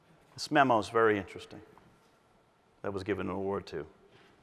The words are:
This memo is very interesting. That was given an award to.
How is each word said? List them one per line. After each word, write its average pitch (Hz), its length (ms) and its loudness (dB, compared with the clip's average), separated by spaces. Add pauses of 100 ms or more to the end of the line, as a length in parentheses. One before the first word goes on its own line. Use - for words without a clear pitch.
(320)
This - 180 -12
memo 131 280 6
is 95 100 -2
very 113 300 4
interesting. 95 420 -12 (1200)
That 101 140 -6
was 95 80 -6
given 95 260 -4
an 90 60 -4
award 98 320 -4
to. 80 200 -10 (560)